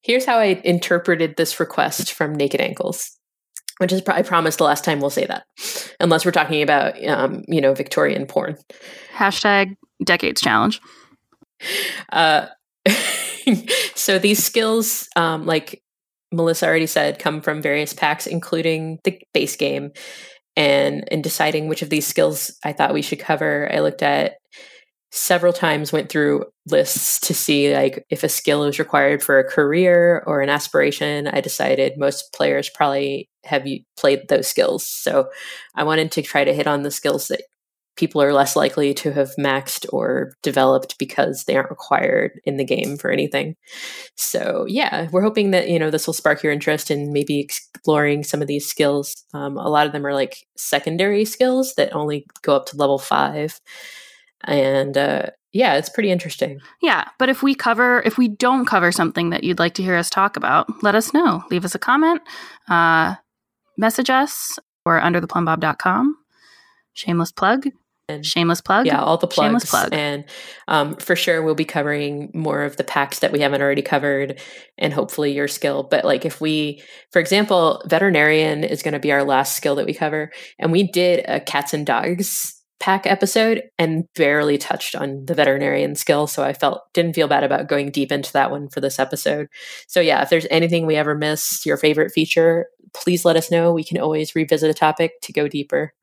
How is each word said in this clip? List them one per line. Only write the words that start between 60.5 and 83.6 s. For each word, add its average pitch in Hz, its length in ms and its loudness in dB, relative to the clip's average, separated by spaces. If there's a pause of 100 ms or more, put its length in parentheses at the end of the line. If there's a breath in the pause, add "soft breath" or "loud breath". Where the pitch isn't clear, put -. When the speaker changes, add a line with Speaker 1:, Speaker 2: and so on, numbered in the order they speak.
Speaker 2:
let 202 100 4
us 220 180 2
know. 240 380 2
Leave 175 140 -2
us 180 100 -6
a 185 60 -6
comment. 311 420 2 (460 loud breath)
Uh, 170 480 4 (640)
message 226 320 2
us - 480 0 (260)
or 165 160 4
under 175 200 2
the 175 60 -6
plumb 170 200 -2
bob 160 140 0
dot 156 180 -2
com. 240 380 0 (760 soft breath)
Shameless 170 400 -2
plug. 214 360 0 (420)
Speaker 1:
And 147 140 -10
Speaker 2:
Shameless 170 380 0
plug. 214 240 2
Speaker 1:
yeah, 143 160 2
all 160 160 2
the 175 100 0
Speaker 2:
Shameless 220 400 2
Speaker 1:
plugs. - 220 0
Speaker 2:
plug. - 40 -4
Speaker 1:
And, 147 300 -4 (420 loud breath)
um, 151 300 0
for - 180 0
sure, 170 280 0
we'll 156 120 0
be 151 120 -2
covering 147 640 -4
more 151 300 -4
of 143 160 -6
the - 60 -2
packs - 340 -2
that - 140 0
we 147 80 0
haven't 139 200 2
already 139 220 0
covered, 139 580 -2 (380 loud breath)
and 147 160 -2
hopefully 147 380 -2
your 143 140 -2
skill. 143 360 -4
But, - 240 0
like, 131 180 0
if 160 160 -6
we, 151 420 -4 (300 loud breath)
for 180 80 4
example, 185 640 2
veterinarian 156 800 2
is 147 180 -4
gonna 147 160 -4
be 143 140 0
our 139 120 2
last 139 320 0
skill 143 180 0
that 143 100 -2
we - 80 -4
cover. 156 400 -4 (260 loud breath)
And 165 140 0
we 190 120 4
did 180 440 2
a 139 100 -2
cats 143 360 -4
and 151 100 -4
dogs 165 720 -2 (240)
pack 190 260 0
episode 220 560 2 (160)